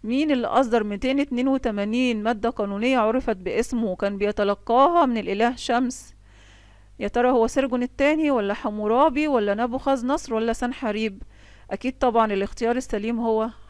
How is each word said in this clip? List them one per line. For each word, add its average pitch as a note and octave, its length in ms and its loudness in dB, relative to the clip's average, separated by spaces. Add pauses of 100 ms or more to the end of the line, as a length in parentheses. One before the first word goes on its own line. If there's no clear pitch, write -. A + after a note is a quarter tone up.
مين C4+ 280 0
اللي B3 160 2
أصدر A#3 360 2
ميتين G#3+ 360 -2
اتنين B3+ 280 0
وتمانين A3+ 760 0
مادة A3+ 260 0
قانونية A3 480 -2
عرفت A3+ 400 0
باسمه G#3+ 540 -2
وكان G3+ 260 -4
بيتلقاها A3+ 880 2
من A#3+ 120 0
الإله A3 380 0
شمس؟ B3 580 -4 (880)
يا G3+ 80 -4
ترى A#3+ 240 2
هو A3+ 160 4
سرجون B3+ 360 0
الثاني D4 480 0
ولا G#3 220 0
حمورابي A#3+ 760 0
ولا G#3+ 260 2
نبوخذ B3 540 -2
نصر C#4 260 -2
ولا A3+ 200 0
سنحاريب؟ A3 720 -4 (480)
أكيد - 260 -6
طبعًا A3+ 360 4
الاختيار G3+ 420 -2
السليم A3+ 440 -4
هو A3+ 300 0 (200)